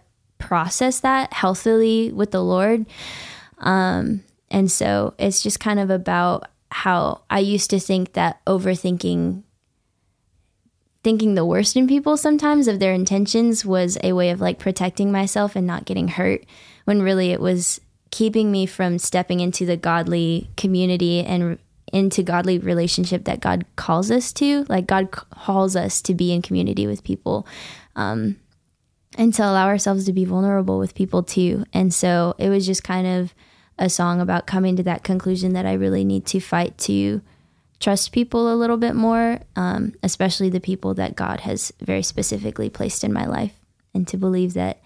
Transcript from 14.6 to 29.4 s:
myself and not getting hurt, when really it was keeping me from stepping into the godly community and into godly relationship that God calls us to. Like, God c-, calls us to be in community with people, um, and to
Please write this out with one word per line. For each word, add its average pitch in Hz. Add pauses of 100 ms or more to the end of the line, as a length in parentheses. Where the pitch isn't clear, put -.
myself 202
and 180
not 175
getting 185
hurt, 180 (400)
when 208
really 190
it 180
was 180 (300)
keeping 220
me 190
from 180
stepping 180
into 180
the 175
godly 170
community 180
and 170 (340)
into 190
godly 180
relationship 175
that -
God 175 (120)
calls 180
us 247
to. 285
Like, 185
God 190
c-, - (100)
calls 190
us 185
to 185
be 175
in 175
community 175
with 104
people, - (500)
um, 110 (800)
and 226
to 220